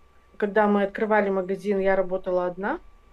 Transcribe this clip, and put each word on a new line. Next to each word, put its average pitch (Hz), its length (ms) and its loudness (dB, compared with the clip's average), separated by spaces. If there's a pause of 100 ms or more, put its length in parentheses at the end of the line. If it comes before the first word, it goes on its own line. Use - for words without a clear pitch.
(380)
Когда 208 300 2
мы 202 160 4
открывали 208 460 0
магазин, 190 500 -2
я 190 160 2
работала 185 500 -2
одна. 196 340 -6 (320)